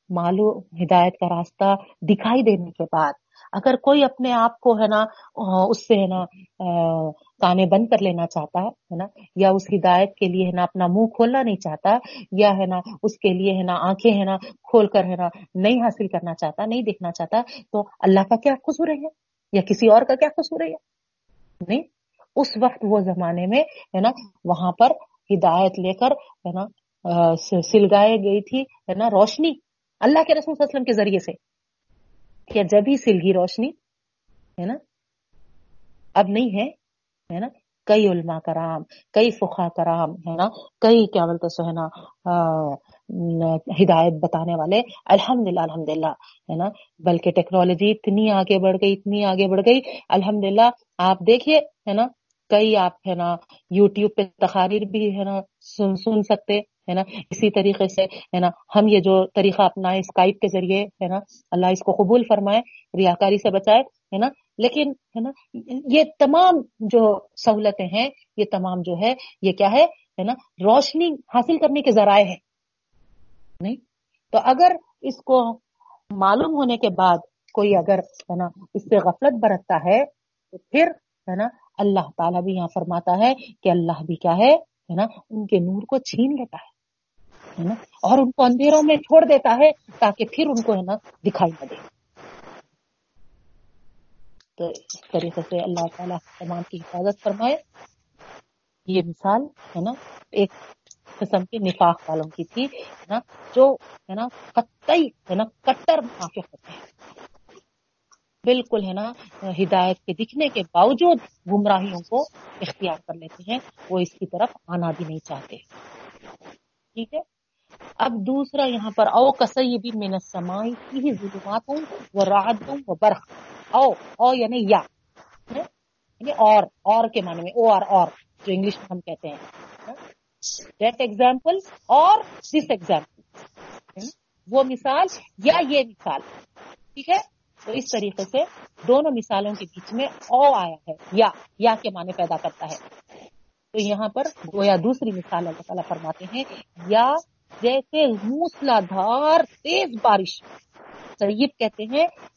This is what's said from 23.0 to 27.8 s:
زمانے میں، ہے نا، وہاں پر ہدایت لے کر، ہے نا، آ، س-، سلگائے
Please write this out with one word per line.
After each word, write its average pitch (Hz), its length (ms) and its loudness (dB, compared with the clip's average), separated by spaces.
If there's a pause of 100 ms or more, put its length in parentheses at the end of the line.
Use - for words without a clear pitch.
زمانے 180 460 -4
میں، 240 140 2
ہے - 400 -6
نا، 226 100 2 (340)
وہاں 175 280 -2
پر 247 180 4 (400)
ہدایت 185 480 2
لے 185 140 -2
کر، 247 180 0 (360)
ہے 180 60 -8
نا، 190 140 -8 (380)
آ، 170 300 2
س-، 170 380 -4
سلگائے 208 440 6